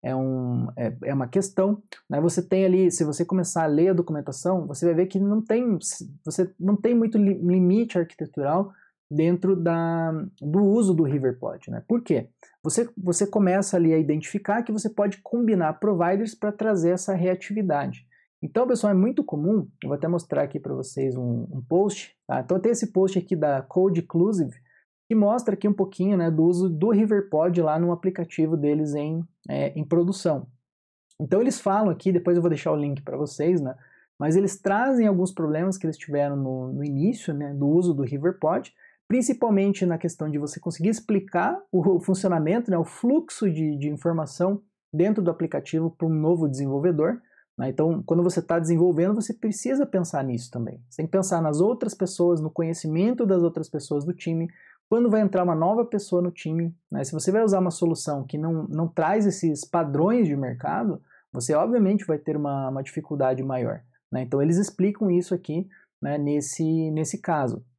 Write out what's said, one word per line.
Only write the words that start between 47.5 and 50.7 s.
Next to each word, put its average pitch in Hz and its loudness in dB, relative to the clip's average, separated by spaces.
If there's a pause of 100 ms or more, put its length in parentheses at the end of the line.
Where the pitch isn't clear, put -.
né? 131 -4
Então, 156 0
quando 170 2
você 175 0
tá 165 -2
desenvolvendo, 170 2
você 226 -4
precisa 254 -2
pensar 175 -2
nisso 123 -4
também. - -8